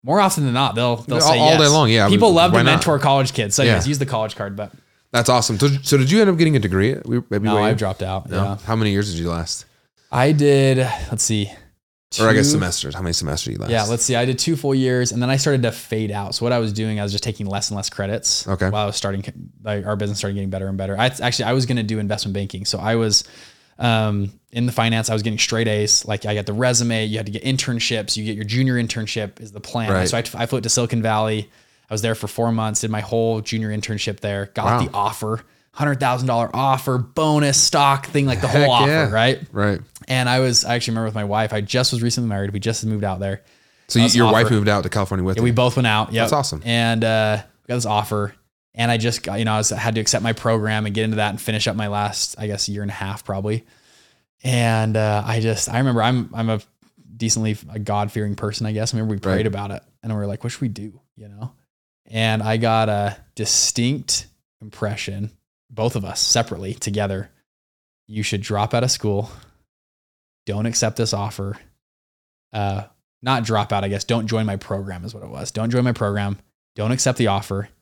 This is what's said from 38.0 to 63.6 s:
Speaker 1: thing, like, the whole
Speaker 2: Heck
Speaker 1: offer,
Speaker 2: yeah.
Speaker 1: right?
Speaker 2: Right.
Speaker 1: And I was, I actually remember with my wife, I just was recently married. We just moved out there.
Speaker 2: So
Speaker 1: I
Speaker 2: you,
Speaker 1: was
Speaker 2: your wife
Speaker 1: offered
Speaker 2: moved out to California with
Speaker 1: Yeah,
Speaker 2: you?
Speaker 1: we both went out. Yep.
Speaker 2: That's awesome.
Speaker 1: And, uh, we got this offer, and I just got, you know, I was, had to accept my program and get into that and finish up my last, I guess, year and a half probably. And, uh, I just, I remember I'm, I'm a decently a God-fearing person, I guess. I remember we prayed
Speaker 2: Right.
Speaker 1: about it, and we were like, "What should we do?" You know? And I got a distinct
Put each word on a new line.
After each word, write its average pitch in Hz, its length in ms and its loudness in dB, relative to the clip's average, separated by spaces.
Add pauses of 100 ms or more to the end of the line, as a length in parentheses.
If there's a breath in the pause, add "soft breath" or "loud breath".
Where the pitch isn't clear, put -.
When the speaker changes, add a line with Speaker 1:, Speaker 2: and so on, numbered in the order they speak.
Speaker 1:
thing, 143 200 2
like, 123 140 0
the 131 80 0
whole 147 120 4
Speaker 2:
Heck 143 80 6
Speaker 1:
offer, 120 220 6
Speaker 2:
yeah. 156 200 2
Speaker 1:
right? 117 300 2 (100)
Speaker 2:
Right. 101 300 0 (280)
Speaker 1:
And 127 200 0
I 127 120 2
was, 127 240 2
I 120 100 0
actually 117 180 -2
remember 113 140 -2
with 104 80 -4
my 107 100 -2
wife, 107 280 0
I 107 80 -2
just 123 320 0
was 117 100 -2
recently 120 260 0
married. 101 240 -2
We 104 80 -4
just 113 240 -4
moved 107 200 -2
out 95 160 -4
there. 98 220 -4 (460 soft breath)
Speaker 2:
So 117 100 2
Speaker 1:
I 117 40 6
Speaker 2:
you, - 20 6
Speaker 1:
was 120 120 4
Speaker 2:
your 117 160 6
wife 113 140 6
Speaker 1:
offered 123 80 2
Speaker 2:
moved 104 140 2
out 104 160 2
to 92 40 -4
California 95 360 -2
with 92 120 0
Speaker 1:
Yeah, 113 40 -2
Speaker 2:
you? 117 40 2
Speaker 1:
we 123 80 4
both 123 240 2
went 123 100 2
out. 107 260 2
Yep. 113 120 2
Speaker 2:
That's 110 80 0
awesome. 135 320 -2
Speaker 1:
And, 117 380 0
uh, 107 400 0
we - 300 -12
got - 40 -2
this 117 100 -2
offer, 104 480 -2 (400)
and 117 160 -2
I 117 60 2
just 113 280 -2
got, 101 160 -6
you 110 40 0
know, 107 100 0
I 107 40 0
was, 107 120 0
had 113 260 -2
to 110 40 0
accept 104 220 0
my 113 100 0
program 110 540 0
and 101 80 -4
get 110 100 0
into 110 120 -2
that 104 140 0
and 98 100 -8
finish 110 260 -2
up 107 100 -2
my 107 120 -2
last, 104 500 -4
I 107 80 -6
guess, 101 220 -4
year 101 140 -6
and 101 80 -4
a 95 40 -10
half 98 300 -8
probably. 104 400 -4 (800 soft breath)
And, 113 520 2
uh, 107 300 2
I 113 140 -2
just, 110 280 -2
I 110 100 -2
remember 123 260 2
I'm, 123 300 0
I'm 113 160 -2
a 110 100 -2 (560)
decently 110 400 -2 (120)
a 107 120 -12
God-fearing 104 560 -2
person, 104 300 -6
I 107 60 -4
guess. 110 220 -4
I - 20 -2
remember 110 180 -2
we 98 60 -4
prayed 95 180 0
Speaker 2:
Right. 107 80 0
Speaker 1:
about 101 260 -4
it, - 100 -12 (220)
and 113 80 -6
we 107 60 -4
were 101 80 -4
like, 101 180 -8
"What 117 80 -6
should - 100 -14
we 131 60 -2
do?" 101 320 -10 (160)
You 107 120 -20
know? 107 240 -14 (600)
And 110 300 0
I 110 140 0
got 113 320 2
a 101 280 -2 (200)
distinct - 880 -2 (340)